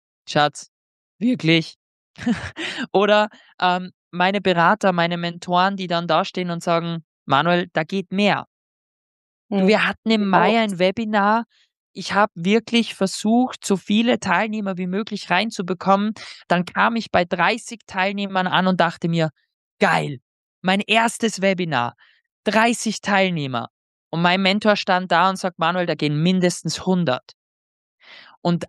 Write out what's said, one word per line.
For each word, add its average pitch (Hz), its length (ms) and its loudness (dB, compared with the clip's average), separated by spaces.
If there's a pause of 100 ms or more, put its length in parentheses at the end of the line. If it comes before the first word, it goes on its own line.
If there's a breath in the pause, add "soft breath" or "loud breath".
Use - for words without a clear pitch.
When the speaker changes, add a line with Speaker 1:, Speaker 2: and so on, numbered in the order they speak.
(300)
Speaker 1:
„Schatz, 147 400 -2 (500)
wirklich?“ 165 560 0 (400)
<laughs> - 760 -8
Oder, 208 360 4 (300 soft breath)
ähm, 180 320 -2 (200)
meine 185 300 0
Berater, 185 520 4
meine 170 240 0
Mentoren, 175 600 -2
die 185 100 -6
dann 170 200 -2
dastehen 175 440 -2
und 170 120 -8
sagen, 170 400 -2 (220)
„Manuel, 170 480 4
da 160 100 0
geht 185 280 -6
mehr.“ 185 360 0 (1120)
Du, 190 100 4
Speaker 2:
Mhm. - 0 -
Speaker 1:
wir 190 200 4
hatten 202 240 -4
im 208 180 2
Speaker 2:
Genau. - 0 -
Speaker 1:
Mai 190 300 4
ein 202 200 -2
Webinar. 214 680 0 (480)
Ich 185 200 -10
hab 202 220 2
wirklich 220 600 0
versucht, 220 680 0
so 196 120 0
viele 226 420 0
Teilnehmer 196 580 -2
wie 185 100 -6
möglich 202 420 -6
reinzubekommen. 196 840 0 (360 loud breath)
Dann 175 160 2
kam 214 320 0
ich 220 140 -6
bei 180 120 2
dreißig 190 640 -2
Teilnehmern 190 600 -2
an 180 200 2
und 185 140 2
dachte 170 260 0
mir, 165 220 0 (500)
„Geil, 160 400 0 (420)
mein 190 200 0
erstes 226 600 -2
Webinar, 170 540 -2 (480 soft breath)
dreißig 220 580 0
Teilnehmer.“ 160 680 -2 (420)
Und 165 100 -2
mein 180 200 4
Mentor 202 340 2
stand 185 360 -2
da 175 180 4
und 190 80 -2
sagt, 185 220 -6
„Manuel, 175 260 0
da 165 100 -2
gehen 151 260 -2
mindestens 175 640 0
hundert.“ 175 480 -2 (1080 loud breath)
Und 175 280 -2